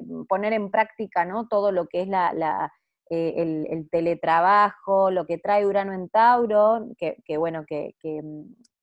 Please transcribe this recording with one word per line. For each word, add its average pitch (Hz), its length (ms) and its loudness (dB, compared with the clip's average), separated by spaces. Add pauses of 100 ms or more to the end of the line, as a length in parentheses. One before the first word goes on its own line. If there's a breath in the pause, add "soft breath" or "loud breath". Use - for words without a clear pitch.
(280)
poner 202 240 0
en 208 180 -2
práctica, 214 540 -2
¿no? 214 240 -6
todo 202 240 2
lo 180 140 -2
que 175 160 -4
es 190 60 -8
la, 185 240 0
la, 160 400 -4 (380)
eh, 165 260 -2
el, 160 320 -2
el 160 220 -8
teletrabajo, 180 1200 2
lo 180 160 -2
que 170 120 -4
trae 208 280 2
Urano 196 260 0
en 185 160 -8
Tauro, 226 800 4 (100)
que, 160 280 -4
que 151 120 -4
bueno, 165 300 -2
que, 151 340 -8
que, 156 220 -8
mm, 151 320 -16 (280)